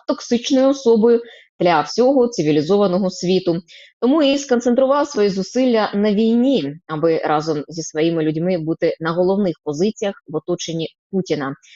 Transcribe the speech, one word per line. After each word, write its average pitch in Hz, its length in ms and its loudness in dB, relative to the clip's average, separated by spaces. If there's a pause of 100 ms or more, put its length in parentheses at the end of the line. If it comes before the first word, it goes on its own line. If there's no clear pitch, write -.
токсичною 262 640 0
особою 233 520 4 (380)
для 170 220 4
всього 247 460 2
цивілізованого 185 840 0
світу. 180 520 -2 (400)
Тому 285 220 2
і 277 140 2
сконцентрував 262 680 0
свої 208 220 0
зусилля 214 640 0
на 208 200 0
війні, 226 600 2 (140)
аби 160 300 0
разом 151 500 -2
зі 160 140 -10
своїми 160 420 -2
людьми 160 340 -2
бути 160 420 -2
на 165 120 -4
головних 185 520 0
позиціях 196 520 -4 (120)
в - 80 -8
оточенні 165 520 -6 (240)
Путіна. 147 440 -4 (200)